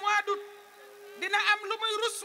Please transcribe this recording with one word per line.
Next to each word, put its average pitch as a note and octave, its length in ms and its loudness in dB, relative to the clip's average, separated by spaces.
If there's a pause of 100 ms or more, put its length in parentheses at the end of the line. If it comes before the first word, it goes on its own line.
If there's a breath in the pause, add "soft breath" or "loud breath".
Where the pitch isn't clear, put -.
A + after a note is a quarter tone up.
mois G#4 260 2
d'août G4+ 140 0 (800)
dina G4 180 0 (140)
am G#4 160 0
lu A4 100 0
muy A4 240 0
rus A#4 220 0